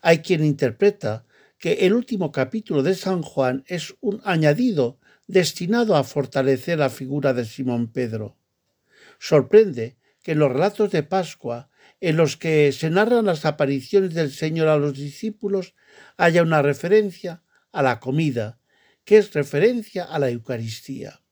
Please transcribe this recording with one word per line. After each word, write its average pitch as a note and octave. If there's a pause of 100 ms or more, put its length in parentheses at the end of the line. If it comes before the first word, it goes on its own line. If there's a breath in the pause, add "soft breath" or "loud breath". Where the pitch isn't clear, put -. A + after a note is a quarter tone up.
Hay E3
quien D#3+
interpreta C3 (320 soft breath)
que -
el F#3
último G#3+
capítulo C#3
de F3+
San F#3
Juan C3
es -
un A3
añadido D#3+ (280 soft breath)
destinado F#3+
a C3+
fortalecer C3+
la C#3
figura C3+
de A#2+
Simón A#2+
Pedro. A2 (840 soft breath)
Sorprende D3 (260)
que E3+
en D3+
los C#3
relatos G3
de D#3+
Pascua, C#3+ (300 soft breath)
en D#3+
los E3
que D3+
se D#3
narran A3
las E3
apariciones D3+
del D#3+
Señor D#3+
a D3+
los C#3+
discípulos, F#3+ (420 soft breath)
haya E3+
una D#3+
referencia F3 (300)
a D3
la B2
comida, B2+ (440)
que G#3+
es G3+
referencia F3+
a D#3+
la C#3
Eucaristía. A#2